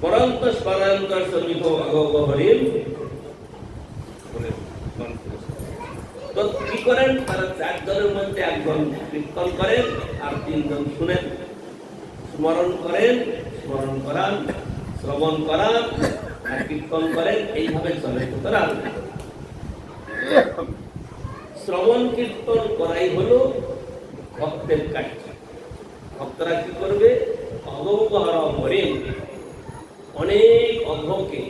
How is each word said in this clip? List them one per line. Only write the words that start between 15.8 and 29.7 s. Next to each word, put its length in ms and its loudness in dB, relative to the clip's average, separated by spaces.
আর 80 -4
কীর্তন 340 -2
করেন, 220 2
এইভাবে 300 0
চলে। 280 -2
সুতরাং 380 0
শ্রবণ 380 4
কীর্তন 460 0
করাই 280 2
হলো 220 8
ভক্তের 440 0
কাজ। 140 -4
ভক্তরা 460 -4
কি 80 -8
করবে? 280 6
অগৌরব 760 2
হরিম, 320 2